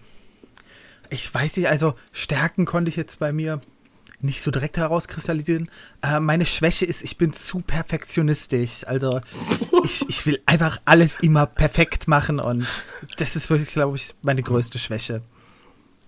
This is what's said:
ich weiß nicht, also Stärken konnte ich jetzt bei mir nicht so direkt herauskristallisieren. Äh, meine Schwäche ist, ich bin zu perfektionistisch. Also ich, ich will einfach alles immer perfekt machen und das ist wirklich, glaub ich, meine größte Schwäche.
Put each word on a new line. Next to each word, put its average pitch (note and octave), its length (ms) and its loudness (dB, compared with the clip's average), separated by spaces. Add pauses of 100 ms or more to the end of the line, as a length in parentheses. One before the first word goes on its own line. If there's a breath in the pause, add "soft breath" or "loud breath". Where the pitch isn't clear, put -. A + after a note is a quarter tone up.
(1080 loud breath)
ich - 240 -6
weiß C#3 220 -2
nicht, F3 140 2
also D3+ 260 2 (160 soft breath)
Stärken D#3+ 540 -2
konnte F3 240 0
ich D#3 80 -6
jetzt - 220 -6
bei D3 120 -2
mir D#3 300 -4 (580)
nicht C3+ 220 -2
so D3 100 -2
direkt C#3 260 -4
herauskristallisieren. E3 920 -2 (340 loud breath)
Äh, D3+ 160 0
meine D#3+ 260 2
Schwäche - 400 0
ist, F3 160 0
ich - 160 -4
bin E3 140 2
zu - 300 -4
perfektionistisch. D3+ 1200 0
Also B2+ 360 -2 (640 loud breath)
ich, - 240 0
ich - 160 -2
will D3 200 0
einfach D#3+ 380 2
alles E3 380 6
immer D3+ 240 6
perfekt - 640 2
machen D3 320 2
und A#2+ 260 -2 (520 loud breath)
das - 180 0
ist - 120 -2
wirklich, D3+ 220 2
glaub C#3+ 240 0
ich, - 260 -10
meine C3+ 220 0
größte A#2+ 360 0
Schwäche. A2+ 420 -6 (880 soft breath)